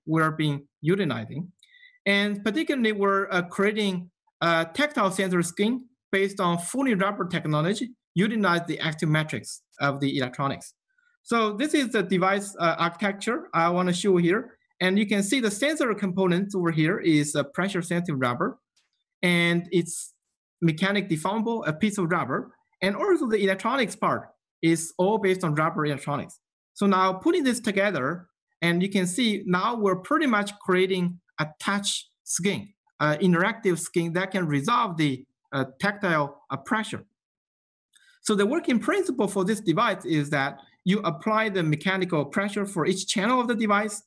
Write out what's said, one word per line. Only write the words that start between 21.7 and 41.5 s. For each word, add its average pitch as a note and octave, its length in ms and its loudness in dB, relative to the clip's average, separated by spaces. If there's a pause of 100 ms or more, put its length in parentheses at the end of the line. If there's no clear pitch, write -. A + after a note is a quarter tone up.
piece G3+ 260 -2
of E3+ 120 0
rubber, D#3 420 -2 (280)
and - 160 0
also E4 320 2
the G#3+ 140 2
electronics G3 540 0
part C#3+ 340 -2 (320)
is E3 360 2
all G3+ 200 2
based F#3 260 2
on D#3 100 0
rubber D#3 320 0
electronics. C#3+ 540 -4 (340)
So G3+ 120 -2
now F#3+ 260 4
putting D#4 320 0
this B3 160 0
together, F3+ 680 -2 (320)
and E3+ 220 2
you G3 60 0
can F#3+ 180 2
see G#3+ 400 0
now F#3 280 0
we're G3 220 2
pretty D4+ 300 0
much G3+ 340 0
creating F3+ 600 0 (180)
a D#3 100 -2 (100)
touch G3+ 500 -4 (160)
skin, E3+ 440 -4 (320)
uh, D3+ 160 2
interactive F3+ 640 2
skin E3 340 -4
that F#3+ 180 -2
can F#3 160 0
resolve E3+ 500 0
the, C#3 280 0 (280)
uh, C#3 120 -2 (160)
tactile, F3 720 0
uh, C3+ 60 -4
pressure. - 480 -6 (1200)
So G#3+ 140 0
the G3+ 100 2
working C4+ 320 0
principle D4 480 0
for F#3 180 -2
this G#3 160 -2
device F#3 440 0
is D3 260 0
that C#3+ 280 -2 (260)
you G3 160 2
apply G#3+ 480 0
the F#3+ 140 0